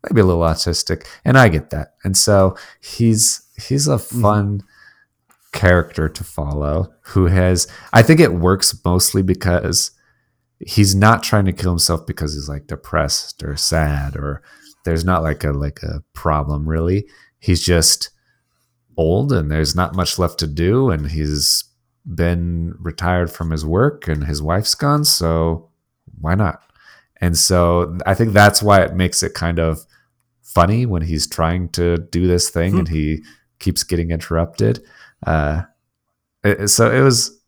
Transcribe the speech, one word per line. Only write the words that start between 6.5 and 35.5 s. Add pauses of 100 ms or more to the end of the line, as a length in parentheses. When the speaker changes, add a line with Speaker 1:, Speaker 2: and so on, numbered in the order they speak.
Speaker 1:
who
has, (260)
I
think
it
works (100)
mostly
because (680)
he's
not
trying
to
kill
himself
because
he's,
like,
depressed
or
sad,
or (420)
there's
not,
like,
a,
like,
a (120)
problem
really. (320)
He's
just (840)
old
and
there's
not
much
left
to
do,
and
he's (400)
been
retired
from
his
work
and
his
wife's
gone,
so (500)
why
not? (600)
And
so
I
think
that's
why
it
makes
it
kind
of (580)
funny
when
he's
trying
to
do
this
thing
Speaker 2:
Hmm.
Speaker 1:
and
he (380)
keeps
getting
interrupted. (440)
Uh, (840)